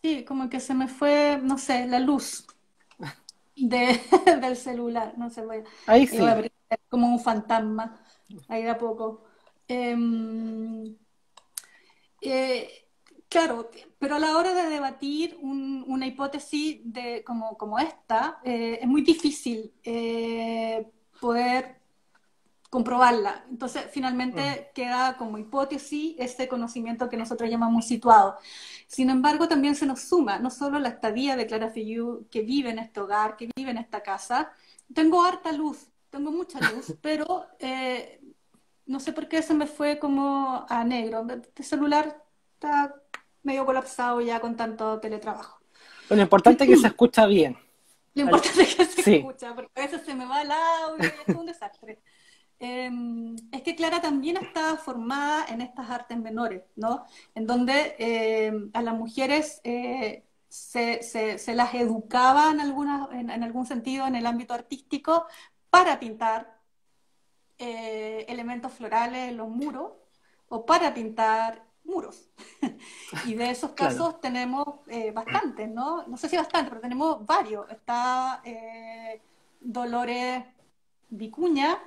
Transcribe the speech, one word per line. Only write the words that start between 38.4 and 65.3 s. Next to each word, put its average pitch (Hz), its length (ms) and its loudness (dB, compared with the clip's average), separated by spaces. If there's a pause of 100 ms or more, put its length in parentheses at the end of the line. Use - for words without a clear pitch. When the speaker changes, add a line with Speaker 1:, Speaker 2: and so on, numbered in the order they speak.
Speaker 1:
no 269 140 -6
sé 311 120 -6
por 311 160 -8
qué 320 140 0
se 320 120 0
me 302 120 2
fue 294 320 -2
como 277 680 0
a 233 160 0
negro. 233 460 -2
Este 247 320 -14
celular 294 600 0 (300)
está 285 400 0 (480)
medio 269 240 -2
colapsado 254 560 0
ya 233 180 -2
con 233 160 -6
tanto 220 420 -4
teletrabajo. 214 600 -10 (480)
Speaker 2:
Bueno, 208 120 10
lo - 20 12
importante 196 420 8
es - 60 8
que 254 80 12
se 233 80 8
Speaker 1:
<clears throat> 208 80 4
Speaker 2:
escucha 233 320 6
bien. 160 300 4 (580)
Speaker 1:
Lo 285 80 0
importante - 400 6
es - 140 6
que 349 100 6
se - 160 -2
Speaker 2:
Sí. 208 140 10
Speaker 1:
escucha, 233 380 -2
porque 254 220 -12
a 262 60 -6
veces 285 240 -6
se 294 80 -8
me 254 100 -8
va 262 160 -2
el 294 120 -6
audio 320 520 0 (220)
y - 40 0
es - 60 2
un 339 80 -8
desastre. 214 600 -14
<laughs> - 60 -20 (540)
Em, 240 720 -6 (160)
es 262 120 -10
que 339 120 -4
Clara 330 260 0
también 302 360 0
está 320 400 -2
formada 285 720 -4
en 233 140 -8
estas 247 280 -12
artes 240 260 -8
menores, 220 460 -6 (140)
¿no? 226 280 -2 (300)
En 220 100 -6
donde, 247 540 0
em, 220 720 0
a 233 100 -2
las 226 120 -2
mujeres, 269 680 -2
eh, 240 600 -6 (240)
se, 233 540 -4
se, 220 360 -4
se 233 180 -6
las 240 180 2
educaba 254 800 4
en 302 80 0
alguna, 285 500 -2
en, 240 200 -8
en 233 120 -6
algún 240 240 -6
sentido 262 400 -4
en 262 80 0
el 233 120 -2
ámbito 240 280 -4
artístico 320 720 -2 (440)